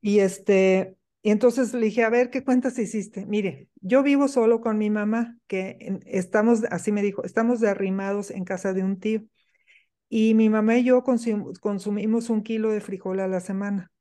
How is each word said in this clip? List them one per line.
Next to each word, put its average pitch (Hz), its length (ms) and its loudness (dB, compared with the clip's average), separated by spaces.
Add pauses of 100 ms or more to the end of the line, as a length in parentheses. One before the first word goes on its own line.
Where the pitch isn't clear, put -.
Y 208 200 2
este, 190 760 2 (260)
y 208 80 0
entonces 233 440 2
le 233 120 0
dije, 220 180 0
"A 220 60 2
ver, 240 200 2
¿qué 262 140 -6
cuentas 254 340 0
hiciste?". 202 480 -6
"Mire, 196 420 -4 (120)
yo 247 220 2
vivo 277 260 2
solo 233 320 2
con 220 180 -2
mi 214 120 -2
mamá, 214 560 -2
que 190 340 -6
en-, 190 260 -8
estamos", 214 640 2
así 175 220 -4
me 208 100 -2
dijo, 202 220 -4
"estamos 226 360 0
de 220 100 2
arrimados 196 600 -4
en 190 140 -8
casa 190 280 -4
de 190 120 -2
un 190 160 -2
tío. 214 220 -4 (840)
Y 220 260 2
mi 220 160 6
mamá 220 280 2
y 254 60 2
yo 254 200 4
consum-, 226 560 -2
consumimos 214 680 -2
un 214 120 0
kilo 220 280 -2
de 214 100 -2
frijol 190 400 -6
a 190 80 -2
la 190 120 -2
semana". 196 600 -6